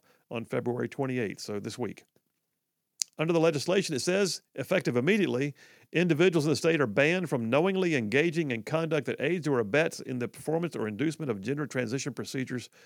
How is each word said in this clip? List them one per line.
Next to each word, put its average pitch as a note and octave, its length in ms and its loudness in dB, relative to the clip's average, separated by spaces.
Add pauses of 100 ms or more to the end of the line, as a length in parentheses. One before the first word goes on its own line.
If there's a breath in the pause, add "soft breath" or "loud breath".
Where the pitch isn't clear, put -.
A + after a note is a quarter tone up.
(320 soft breath)
on A#2 140 -6
February A#2+ 420 -2
twenty-eighth, B2+ 540 -4
so G#2 180 -6
this G#2 180 -8
week. A#2 260 -6 (1160)
Under D#3+ 140 2
the E3 60 6
legislation, D#3+ 540 2
it B2+ 60 -2
says, F#3 420 0 (140)
"Effective D3 420 0
immediately, C#3+ 560 2 (380 soft breath)
individuals E3 540 4
in D#3 40 2
the - 60 4
state E3 260 2
are B2+ 60 2
banned D3+ 420 2
from A#2 200 -2
knowingly F3 460 2
engaging C#3+ 560 2
in A2+ 120 -4
conduct D#3+ 420 -2
that - 160 -4
aids D3+ 260 -2
or C3+ 120 2
abets C3 400 0
in C3 200 -6
the A#2+ 80 -4
performance E3 480 -4
or A2+ 120 -2
inducement C#3+ 420 -4
of G#2 120 -2
gender C#3 260 -4
transition B2+ 460 -4
procedures B2 560 -8 (160 soft breath)